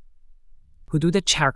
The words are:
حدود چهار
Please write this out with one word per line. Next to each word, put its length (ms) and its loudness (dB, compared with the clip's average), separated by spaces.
حدود 280 0
چهار 380 0